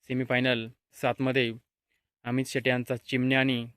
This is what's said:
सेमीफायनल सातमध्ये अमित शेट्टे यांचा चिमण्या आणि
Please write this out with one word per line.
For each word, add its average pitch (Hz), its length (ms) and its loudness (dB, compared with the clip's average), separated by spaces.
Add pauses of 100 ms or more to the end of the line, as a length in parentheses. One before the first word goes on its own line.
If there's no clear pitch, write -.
सेमीफायनल 127 600 0 (260)
सातमध्ये 123 600 0 (720)
अमित 127 220 -2
शेट्टे 131 240 -2
यांचा 123 260 0
चिमण्या 131 440 2
आणि 127 380 0